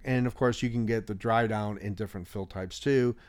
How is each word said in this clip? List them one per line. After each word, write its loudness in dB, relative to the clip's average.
And 2
of -2
course, 2
you 0
can 0
get 0
the -6
dry 2
down -2
in -6
different -6
fill -6
types -8
too, 4